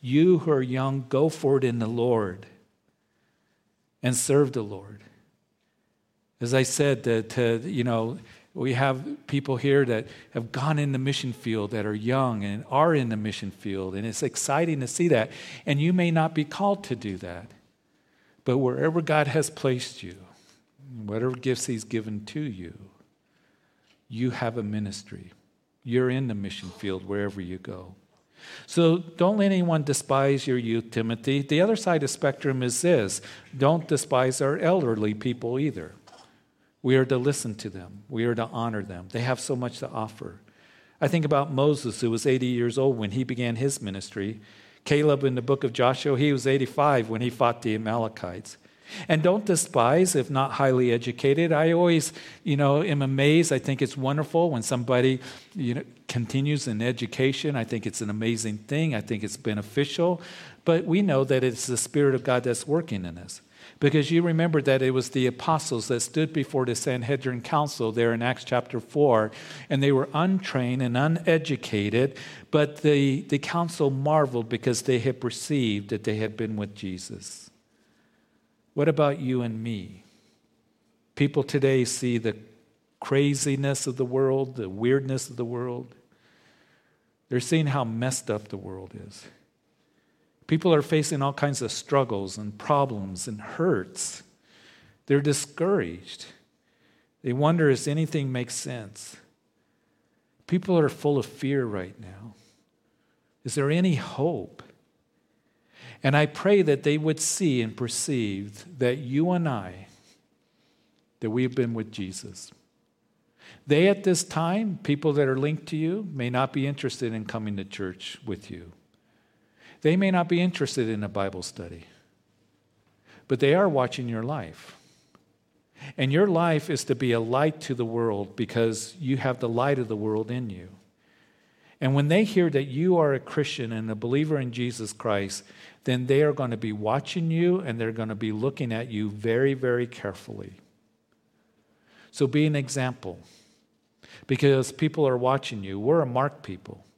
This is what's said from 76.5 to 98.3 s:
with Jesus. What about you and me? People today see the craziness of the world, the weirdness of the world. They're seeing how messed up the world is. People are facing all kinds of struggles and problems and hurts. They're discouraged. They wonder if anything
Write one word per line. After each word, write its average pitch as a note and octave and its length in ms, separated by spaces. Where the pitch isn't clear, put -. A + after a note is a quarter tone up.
with G#2 180
Jesus. - 760
What D3 140
about D3 300
you B2+ 240
and A2 200
me? G2 420
People C#3+ 280
today C3+ 420
see A#2+ 320
the A2 200
craziness C#3 840
of B2+ 100
the C3+ 80
world, C3 520
the G#2+ 120
weirdness C3 600
of A#2+ 80
the B2 80
world. B2 500
They're B2 120
seeing D#3+ 260
how C#3 180
messed A#2 460
up G#2 180
the - 80
world F#2+ 360
is. - 200
People D#3+ 280
are D3 80
facing D3+ 400
all C#3 100
kinds C#3 300
of A2+ 100
struggles A2 640
and G#2 220
problems G#2+ 680
and G#2+ 140
hurts. - 800
They're C#3+ 160
discouraged. C#3+ 1040
They B2+ 100
wonder D3+ 380
if C3 180
anything D3 420